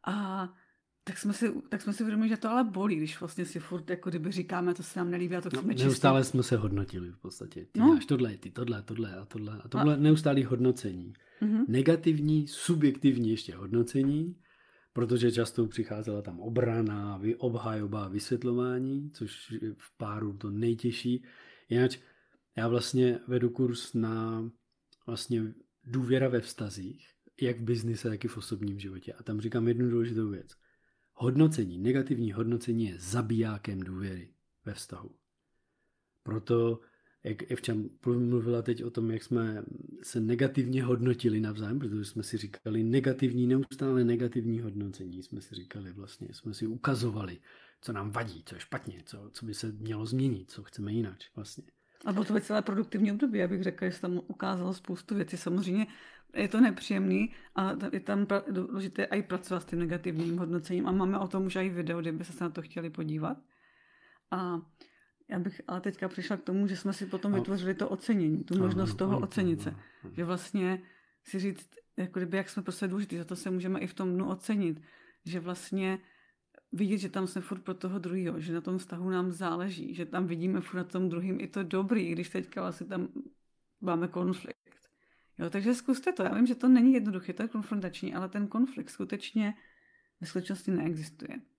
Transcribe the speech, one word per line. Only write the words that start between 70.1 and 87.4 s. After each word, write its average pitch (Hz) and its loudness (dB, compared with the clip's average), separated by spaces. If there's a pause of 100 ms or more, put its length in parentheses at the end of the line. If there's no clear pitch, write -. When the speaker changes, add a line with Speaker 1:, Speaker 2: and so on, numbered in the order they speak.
Speaker 1:
Že 170 -4
vlastně 185 0 (420)
si - -6
říct, 190 -4 (280)
jako 185 -4
kdyby, 180 0
jak 196 -2
jsme 196 -6
prostě 185 -4
důležitý, 190 -2
za 170 -6
to 180 -6
se 180 -6
můžeme 185 0
i 185 -4
v - -10
tom 185 -2
dnu 185 0
ocenit. 185 -2 (440)
Že 170 -4
vlastně 190 -4 (720)
vidět, 196 0
že 185 -4
tam 190 -2
jsme 185 -4
furt 185 -8
pro 185 -6
toho 185 -4
druhýho, 175 -2
že 160 -4
na 165 -2
tom 185 -4
vztahu 180 -6
nám 185 0
záleží, 175 -4
že 170 -4
tam 180 -2
vidíme 175 0
furt - -8
na 180 -2
tom 185 -2
druhým 180 -2
i 185 -6
to 196 -4
dobrý, 190 0
i 170 -2
když 175 -4
teďka 185 -6
vlastně 180 -6
tam 185 -4 (720)
máme 175 0
konflikt. 180 -2 (800)
Jo, 170 -4
takže 202 2
zkuste 269 0
to. 190 0
Já 196 0
vím, 233 6
že 240 2
to 254 2
není 254 10
jednoduché, 185 0
to - -6